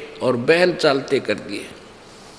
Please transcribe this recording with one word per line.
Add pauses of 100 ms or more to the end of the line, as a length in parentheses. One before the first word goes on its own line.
(220)
और
बैल
चालते
कर
दिए। (720)